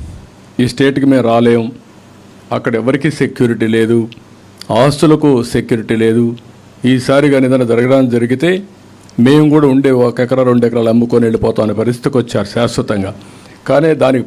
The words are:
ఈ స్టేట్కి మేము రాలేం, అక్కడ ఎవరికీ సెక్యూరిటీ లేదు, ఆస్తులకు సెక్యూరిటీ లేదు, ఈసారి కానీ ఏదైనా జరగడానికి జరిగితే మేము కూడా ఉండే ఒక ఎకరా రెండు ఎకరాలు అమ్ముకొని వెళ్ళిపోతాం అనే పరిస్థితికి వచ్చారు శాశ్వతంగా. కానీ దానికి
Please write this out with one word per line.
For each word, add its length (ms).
ఈ 100
స్టేట్కి 400
మేము 180
రాలేం, 340
అక్కడ 140
ఎవరికీ 280
సెక్యూరిటీ 540
లేదు, 220
ఆస్తులకు 480
సెక్యూరిటీ 500
లేదు, 220
ఈసారి 400
కానీ 160
ఏదైనా 240
జరగడానికి 440
జరిగితే 340
మేము 260
కూడా 220
ఉండే 160
ఒక 180
ఎకరా 240
రెండు 200
ఎకరాలు 260
అమ్ముకొని 320
వెళ్ళిపోతాం 400
అనే 120
పరిస్థితికి 440
వచ్చారు 340
శాశ్వతంగా. 560
కానీ 200
దానికి 240